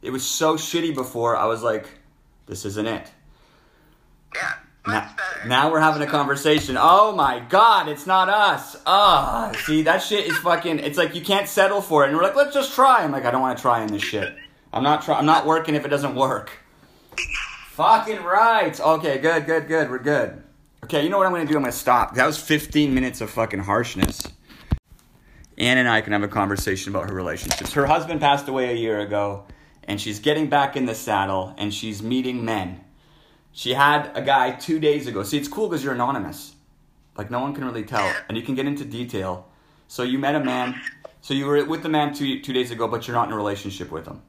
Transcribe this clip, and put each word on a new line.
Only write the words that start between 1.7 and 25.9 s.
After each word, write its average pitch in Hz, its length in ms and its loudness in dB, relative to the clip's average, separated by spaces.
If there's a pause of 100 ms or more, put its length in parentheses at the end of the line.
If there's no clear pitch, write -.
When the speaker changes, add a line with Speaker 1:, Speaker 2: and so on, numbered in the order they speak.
Speaker 1:
"This 95 200 -12
isn't 104 200 -4
it." - 240 -6 (1200)
Speaker 2:
Yeah, - 180 -4 (340)
Speaker 1:
Na-, - 140 -4
Speaker 2:
much - 160 -12
better. - 320 -8
Speaker 1:
now 139 240 4
we're 156 80 2
having 151 220 2
a 143 40 -4
conversation. 143 720 0
Oh 196 340 6
my 135 280 0
God, 185 480 4
it's 147 180 -8
not 185 220 4
us. 196 480 2 (100)
Ah, 143 680 4 (120)
see, 156 180 2
that 170 200 2
shit 208 240 -2
is 165 120 -4
fucking, 170 420 0
it's 147 180 -4
like - 160 0
you 175 80 -8
can't 196 260 0
settle 196 320 2
for 156 240 4
it. 139 40 2
And 143 80 0
we're 170 60 4
like, 196 140 2
"Let's 285 180 2
just 269 200 -2
try." 254 280 6
I'm 151 100 -2
like, 131 120 -4
"I 120 60 2
don't 131 100 2
wanna 127 180 0
try 120 240 2
in 107 60 -4
this 101 140 -4
shit. 98 340 -4 (360)
I'm 113 100 -2
not 151 200 2
try-, 151 160 0
I'm 139 80 2
not 156 200 4
working 160 280 2
if 143 120 -2
it - 20 -6
doesn't 147 260 -2
work." 131 360 -2 (1200)
Fucking 208 520 2
right. 202 560 2
Okay, 156 400 2
good, 156 280 0
good, 156 200 0
good. 156 240 0
We're 127 80 -6
good. 131 440 -2 (420)
Okay, 147 180 0
you 160 80 0
know 202 80 2
what 190 80 4
I'm 185 60 2
gonna 170 140 -2
do? 151 100 0
I'm 143 60 2
gonna 123 100 -2
stop. 120 420 2
That 131 120 4
was 151 120 -2
fifteen 151 560 0
minutes 127 280 0
of 107 80 -6
fucking 110 300 -2
harshness. 101 600 0 (1300)
Ann 123 220 4
and 123 100 4
I 110 120 4